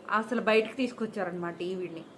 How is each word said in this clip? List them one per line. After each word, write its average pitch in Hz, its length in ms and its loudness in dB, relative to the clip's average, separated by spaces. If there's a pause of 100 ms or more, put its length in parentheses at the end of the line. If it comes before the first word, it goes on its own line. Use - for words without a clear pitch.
(120)
అసలు 220 300 2
బయటకు 220 340 4
తీసుకొచ్చారనమాట 180 880 -4
ఈవిడ్ని. 180 420 -6 (140)